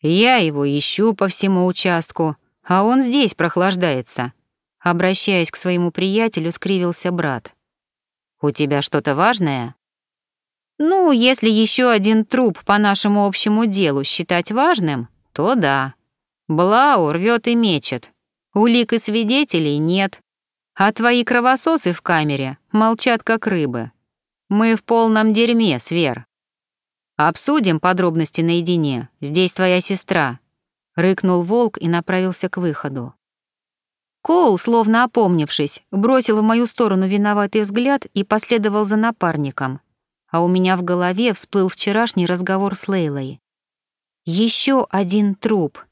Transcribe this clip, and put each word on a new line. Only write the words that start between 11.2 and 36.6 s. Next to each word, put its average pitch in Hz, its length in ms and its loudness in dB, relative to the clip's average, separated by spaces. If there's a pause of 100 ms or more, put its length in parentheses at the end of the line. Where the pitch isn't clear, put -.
ещё 220 400 2
один 214 360 2
труп 240 400 0
по 202 120 2
нашему 208 480 2
общему 214 400 0
делу 180 380 0
считать 175 480 -4
важным, 214 560 0 (260)
то 202 220 0
да. 139 380 0 (540)
Блау 190 640 2
рвёт 226 360 -2
и 233 80 2
мечет. 170 560 -2 (420)
Улик 233 400 2
и 233 60 0
свидетелей 214 800 0
нет. 185 440 -2 (520)
А 202 180 2
твои 240 320 0
кровососы 254 680 0
в 165 100 -6
камере 143 560 -2 (140)
молчат, 226 520 2
как 226 220 -2
рыбы. 131 460 -4 (580)
Мы 220 260 2
в - 80 -6
полном 220 500 2
дерьме, 226 460 2
Свер. 147 460 -2 (920)
Обсудим 175 640 0
подробности 175 640 0
наедине. 165 680 -2 (120)
Здесь 170 320 0
твоя 185 260 0
сестра», 170 600 -4 (560)
рыкнул 180 480 0
волк 226 340 0
и 170 100 -4
направился 185 640 -4
к - 80 -8
выходу. 139 560 -6 (1120)
Коул, 311 340 2
словно 226 460 2
опомнившись, 175 880 0
бросил 220 480 2
в 214 40 2
мою 226 240 2